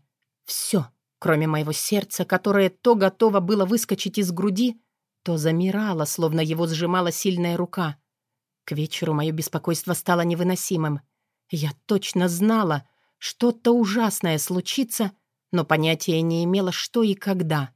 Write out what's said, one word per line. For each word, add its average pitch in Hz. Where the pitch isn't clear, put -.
Всё, -
кроме 160
моего 151
сердца, -
которое 196
то 240
готово 196
было 190
выскочить 196
из 185
груди, 202
то 170
замирало, 175
словно 160
его 160
сжимала 175
сильная 175
рука. 175
К -
вечеру 156
моё 151
беспокойство 165
стало 175
невыносимым. 170
Я 151
точно 190
знала, 180
что-то 233
ужасное 202
случится, 196
но 170
понятия 160
не 165
имела, 185
что -
и 208
когда. 165